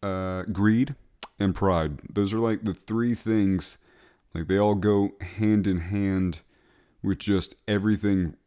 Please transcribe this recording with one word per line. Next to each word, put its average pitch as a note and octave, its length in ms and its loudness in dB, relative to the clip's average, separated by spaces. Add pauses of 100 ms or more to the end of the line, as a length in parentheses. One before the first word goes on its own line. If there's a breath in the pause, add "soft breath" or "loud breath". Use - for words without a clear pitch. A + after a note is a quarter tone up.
uh, F#2 400 -4 (100)
greed, A2 440 2 (420)
and G2 160 2
pride. E2 440 0 (140)
Those G2+ 200 0
are, A2 60 -2
like, A2+ 240 0
the G2 120 -2
three A#2 400 -2
things, G2+ 640 0 (560 soft breath)
like, E2+ 120 -6
they F#2+ 120 2
all G#2 160 4
go G2+ 460 2
hand G#2 460 0
in F#2 140 0
hand F#2+ 600 -2 (640 soft breath)
with F#2+ 160 -2
just G2 360 -2 (120)
everything G2+ 680 0 (100)